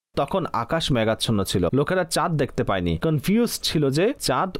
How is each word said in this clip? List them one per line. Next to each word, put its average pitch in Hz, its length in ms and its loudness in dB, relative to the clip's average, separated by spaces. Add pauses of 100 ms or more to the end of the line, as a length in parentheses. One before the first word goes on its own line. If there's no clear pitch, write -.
(160)
তখন 160 360 0
আকাশ 151 400 -2
মেঘাচ্ছন্ন 110 520 2
ছিল, 87 300 0
লোকেরা 175 300 0
চাঁদ 165 280 0
দেখতে 135 320 -2
পায়নি, 90 320 0
কনফিউজ 180 640 0
ছিল 147 280 0
যে 180 300 2
চাঁদ 151 400 -2